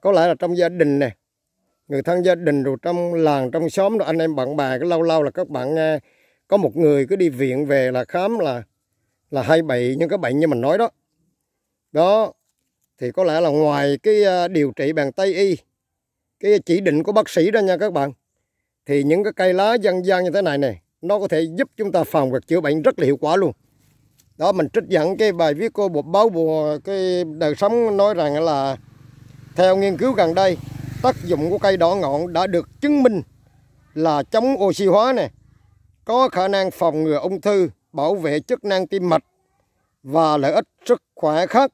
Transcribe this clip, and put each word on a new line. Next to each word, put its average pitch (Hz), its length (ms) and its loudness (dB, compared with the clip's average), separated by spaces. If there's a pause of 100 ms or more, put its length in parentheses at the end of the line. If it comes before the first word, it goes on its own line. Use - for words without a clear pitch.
Có 202 120 2
lẽ 170 140 4
là 170 120 2
trong 175 180 -4
gia 175 120 0
đình 156 300 0
nè, 135 120 0 (760)
người 139 140 -4
thân 175 220 0
gia 180 100 4
đình 151 280 0
rồi 135 200 -2
trong 175 320 -4
làng, 143 360 0
trong 160 200 -2
xóm 202 280 0
rồi 175 80 -2
anh 156 120 -2
em 160 180 -2
bạn 135 200 -4
bè, 131 220 -2
cái 156 100 -4
lâu 165 140 0
lâu 160 200 2
là 139 80 0
các 175 180 -6
bạn 139 260 -4
nghe 156 240 0 (500)
có 196 80 2
một 160 200 0
người 147 300 4
cứ 180 100 -2
đi 185 120 2
viện 135 380 -2
về 135 260 0
là 127 120 -2
khám 202 340 -4
là, 135 240 -4 (680)
là 139 120 -4
hay 156 200 2
bị 127 340 -2
những 156 120 -2
cái 165 100 -2
bệnh 131 200 -2
như 160 80 2
mình 139 140 0
nói 147 180 0
đó. 147 120 0 (1000)
Đó, 196 400 2 (680)
thì 123 120 -6
có 185 140 -2
lẽ 160 160 0
là 170 80 2
ngoài 143 540 0
cái, 208 220 4
à, 180 240 0
điều 151 280 0
trị 147 160 -2
bằng 143 200 -2
Tây 190 220 -2
y, 190 220 2 (840)
cái 202 180 2
chỉ 175 220 0
định 160 220 0
của 202 100 -2
bác 208 160 2
sĩ 175 220 2
đó 214 100 2
nha 190 160 0
các 190 160 -2
bạn, 143 200 -2 (760)
thì 143 160 0
những 160 220 2
cái 202 80 -4
cây 185 220 2
lá 202 200 2
dân 185 300 0
gian 180 200 2
như 175 60 -2
thế 196 120 0
này 151 160 0
nè, 131 160 -2 (280)
nó 196 160 0
có 196 100 -4
thể 160 120 0
giúp 170 360 -4
chúng 202 160 -4
ta 165 120 2
phòng 139 260 0
và 131 160 -2
chữa 165 140 0
bệnh 151 220 -2
rất 240 160 2
là 220 60 0
hiệu 135 120 2
quả 156 200 0
luôn. 185 160 0 (840)
Đó, 175 160 0
mình 165 200 0
trích 226 160 -2
dẫn 175 280 0
cái 214 160 2
bài 165 220 0
viết 214 180 -4
của 202 160 -2
bộ 156 140 -4
báo, 190 260 2
bộ, 156 560 -2
cái 185 400 -2
Đời 156 300 -4
Sống 220 420 0
nói 202 180 4
rằng 151 300 0
là 139 320 0 (800)
theo 185 200 6
nghiên 196 200 0
cứu 247 160 0
gần 180 220 2
đây, 190 220 2 (460)
tác 170 220 2
dụng 165 260 -2
của 196 80 -2
cây 196 180 2
đỏ 170 180 2
ngọn 170 380 -2
đã 170 140 0
được 175 220 -2 (120)
chứng 285 220 2
minh 220 200 2 (720)
là 156 280 0
chống 226 400 0
oxy 196 240 0
hóa 208 260 4
nè, 180 180 -2 (720)
có 254 240 2
khả 185 200 -2
năng 196 220 0
phòng 156 340 -2
ngừa 151 140 0
ung 180 220 -6
thư, 196 280 0 (240)
bảo 156 220 -2
vệ 156 260 -2
chức - 240 -6
năng 190 220 -2
tim 180 220 -4
mạch 165 160 0 (800)
và 151 340 2
lợi 143 160 0
ích 196 120 0 (220)
sức - 160 0 (120)
khỏe 160 320 0
khác. 262 280 2